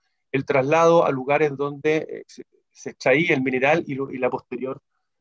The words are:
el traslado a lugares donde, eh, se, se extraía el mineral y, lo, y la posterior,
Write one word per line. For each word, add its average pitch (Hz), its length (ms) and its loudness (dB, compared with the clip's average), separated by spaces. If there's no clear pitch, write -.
el 135 140 -2
traslado 160 600 4
a 147 60 2
lugares 139 460 0
donde, 143 400 -2
eh, - 300 -8
se, - 200 -20
se - 200 -16
extraía 151 440 2
el 131 80 0
mineral 135 440 0
y, 147 80 -8
lo, 135 160 -6
y 131 80 -10
la 123 120 -2
posterior, 127 500 -8